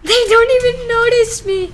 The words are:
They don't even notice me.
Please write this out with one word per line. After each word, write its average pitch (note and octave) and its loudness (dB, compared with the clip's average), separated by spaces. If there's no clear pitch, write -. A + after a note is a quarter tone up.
They A4+ 0
don't A#4 4
even B4 0
notice A#4 0
me. F#4+ -4